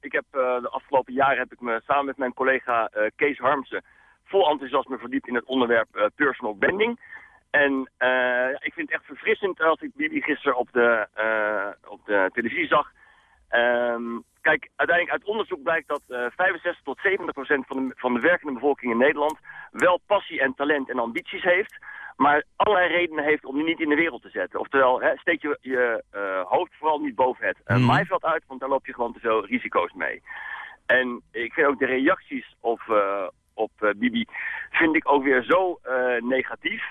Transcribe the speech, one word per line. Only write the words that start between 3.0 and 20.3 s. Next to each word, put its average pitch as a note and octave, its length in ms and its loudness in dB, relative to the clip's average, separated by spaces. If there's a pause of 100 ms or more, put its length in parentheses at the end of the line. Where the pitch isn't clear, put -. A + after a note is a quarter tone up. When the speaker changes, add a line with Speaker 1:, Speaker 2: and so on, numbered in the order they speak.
Speaker 1:
Kees D3 220 0
Harmsen... B2+ 440 -2 (420)
vol F3+ 260 4
enthousiasme C3+ 480 -2
verdiept A#2+ 300 -6
in B2 60 -4
het A#2 100 -2
onderwerp, A#2+ 520 2
eh, G2+ 80 2 (100)
personal B2+ 400 -2
branding. G#3+ 460 0 (500)
En, C#3 460 2
eh, B2+ 520 2 (100)
ik D3+ 140 -8
vind D#3+ 180 -8
het D#3 80 -4
echt - 80 -12
verfrissend F#3 540 -2
als D#3+ 200 2
ik D3 140 -10
Bibi D3+ 260 -4
gisteren C#3 380 -2
op A#2 140 -2
de, A#2+ 420 4
eh, G#2+ 760 -2
op G2+ 140 -18
de G2 280 2
televisie B2 340 -2
zag. D3+ 240 2 (580)
Ehm, A#2+ 540 2 (380)
kijk, D#3 360 0
uiteindelijk D#3+ 420 0
uit - 120 -10
onderzoek F3 320 -4
blijkt E3 260 -2
dat, D3 200 -4
eh, B2+ 100 -8 (180)
vijfenzestig F3 480 -2
tot C3 180 -8
zeventig F#3 320 -2
procent C3+ 320 -2
van C3+ 100 -8 (120)
de, B2 80 -10
van B2+ 180 -2
de A#2+ 60 0
werkende D#3 320 0
bevolking B2+ 400 -2
in A2+ 60 0
Nederland D3 400 2 (320)
wel F3+ 360 2
passie F3+ 340 0